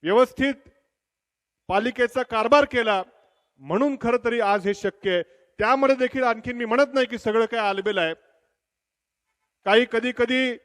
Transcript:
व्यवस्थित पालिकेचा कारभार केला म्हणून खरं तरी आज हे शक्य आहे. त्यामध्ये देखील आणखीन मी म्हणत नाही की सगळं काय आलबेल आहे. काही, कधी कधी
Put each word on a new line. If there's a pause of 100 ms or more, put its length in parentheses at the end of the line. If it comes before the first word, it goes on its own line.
व्यवस्थित (1120)
पालिकेचा
कारभार
केला (580)
म्हणून
खरं
तरी
आज
हे
शक्य
आहे. (360)
त्यामध्ये
देखील
आणखीन
मी
म्हणत
नाही
की
सगळं
काय
आलबेल
आहे. (1500)
काही,
कधी
कधी